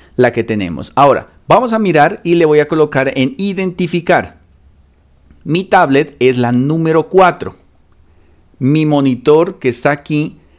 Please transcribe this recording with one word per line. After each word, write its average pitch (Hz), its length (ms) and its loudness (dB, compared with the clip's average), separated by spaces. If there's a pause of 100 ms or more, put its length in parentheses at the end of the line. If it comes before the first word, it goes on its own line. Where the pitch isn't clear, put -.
(160)
la 123 160 2
que 113 140 -4
tenemos. 92 500 -6
Ahora, 135 320 2 (180)
vamos 226 280 2
a 220 60 0
mirar 170 440 0
y 170 120 0
le 170 100 2
voy 151 140 4
a 147 100 0
colocar 147 460 -2
en 135 220 -2
identificar. 180 1040 -4 (1040)
Mi 175 220 -2
tablet 156 540 0
es 123 180 2
la 120 160 0
número 160 560 0
cuatro. - 480 0 (1000)
Mi 151 260 0
monitor 147 760 0
que - 80 -4
está 127 240 -2
aquí 147 460 -6 (220)